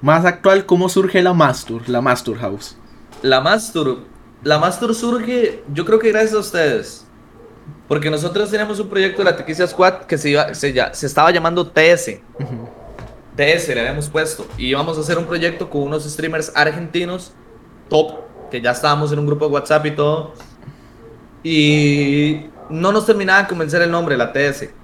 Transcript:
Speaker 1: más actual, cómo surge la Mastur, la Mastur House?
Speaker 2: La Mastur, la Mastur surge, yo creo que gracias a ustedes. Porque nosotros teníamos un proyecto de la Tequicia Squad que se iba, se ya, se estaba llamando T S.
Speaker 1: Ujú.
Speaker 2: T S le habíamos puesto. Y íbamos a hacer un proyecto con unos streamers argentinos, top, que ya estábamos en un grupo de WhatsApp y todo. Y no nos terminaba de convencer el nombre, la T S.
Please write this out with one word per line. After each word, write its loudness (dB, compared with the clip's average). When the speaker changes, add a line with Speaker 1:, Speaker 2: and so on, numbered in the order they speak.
Speaker 1:
más 4
actual, 2
cómo 2
surge 2
la 4
Mastur, 0
la 0
Mastur 0
House? -8
Speaker 2:
La 4
Mastur, -2
la 2
Mastur 0
surge, -2
yo -4
creo 4
que 2
gracias 2
a 2
ustedes. -2
Porque 0
nosotros -2
teníamos -2
un -6
proyecto 0
de 4
la 0
Tequicia -2
Squad 2
que -4
se -2
iba, 2
se -4
ya, 0
se -8
estaba 4
llamando 0
T 6
S. -2
Speaker 1:
Ujú. -10
Speaker 2:
T 4
S -4
le -2
habíamos -4
puesto. -4
Y -4
íbamos -2
a -4
hacer -2
un -2
proyecto -4
con -2
unos -4
streamers -6
argentinos, -2
top, 2
que -8
ya 0
estábamos 0
en -2
un -2
grupo 0
de 0
WhatsApp 0
y -2
todo. -2
Y 2
no 0
nos 0
terminaba 4
de -4
convencer -2
el 2
nombre, 0
la -2
T 0
S. -6